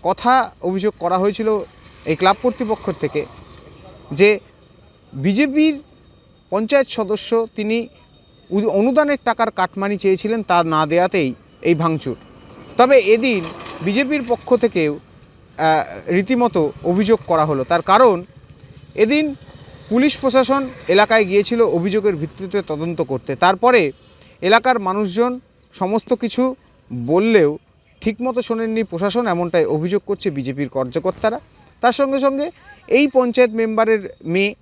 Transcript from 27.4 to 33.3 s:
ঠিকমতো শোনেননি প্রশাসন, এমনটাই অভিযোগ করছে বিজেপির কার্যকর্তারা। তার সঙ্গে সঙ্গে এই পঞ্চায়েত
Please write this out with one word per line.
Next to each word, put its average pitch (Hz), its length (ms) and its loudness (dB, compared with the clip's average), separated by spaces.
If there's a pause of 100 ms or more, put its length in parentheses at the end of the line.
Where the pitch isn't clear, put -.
ঠিকমতো 240 400 -4
শোনেননি 226 420 -4
প্রশাসন, 196 440 -2
এমনটাই 175 380 0
অভিযোগ 175 400 -2
করছে 202 240 -6
বিজেপির 139 400 -6
কার্যকর্তারা। 165 680 -4 (440)
তার 240 160 2
সঙ্গে 277 200 0
সঙ্গে 277 260 0 (420)
এই 269 200 4
পঞ্চায়েত 247 440 2